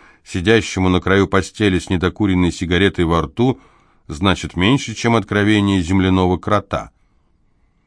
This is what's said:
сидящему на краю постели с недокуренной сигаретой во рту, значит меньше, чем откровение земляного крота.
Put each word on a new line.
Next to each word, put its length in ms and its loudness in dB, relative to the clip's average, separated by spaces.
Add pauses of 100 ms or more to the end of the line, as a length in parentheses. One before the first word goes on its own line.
(240)
сидящему 640 0
на 120 2
краю 260 2
постели 520 0
с 100 -8
недокуренной 640 0
сигаретой 540 0
во 180 0
рту, 360 -2 (480)
значит 480 -4
меньше, 380 0
чем 220 0
откровение 640 0
земляного 560 2
крота. 540 -4 (960)